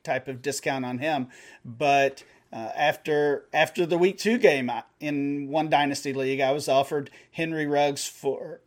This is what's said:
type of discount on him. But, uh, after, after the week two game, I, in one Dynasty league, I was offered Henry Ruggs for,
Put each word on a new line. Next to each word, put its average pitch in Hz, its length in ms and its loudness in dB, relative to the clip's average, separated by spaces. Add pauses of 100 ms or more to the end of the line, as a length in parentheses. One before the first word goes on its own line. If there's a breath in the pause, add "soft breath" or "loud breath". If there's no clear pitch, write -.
type 131 260 -4
of 127 140 -10
discount 135 420 -4
on 123 140 -6
him. 139 300 -2 (360 soft breath)
But, 139 580 2 (300 soft breath)
uh, 113 240 -8
after, 147 800 0
after 156 320 2
the 170 100 0
week 185 220 2
two 220 200 0
game, 139 300 4
I, 120 140 -6 (180)
in 143 480 -4
one 156 220 0
Dynasty 143 420 0
league, 135 280 -2
I 135 120 4
was 147 160 -4
offered 143 420 0 (200 soft breath)
Henry 160 360 -4
Ruggs 143 400 0
for, - 600 -6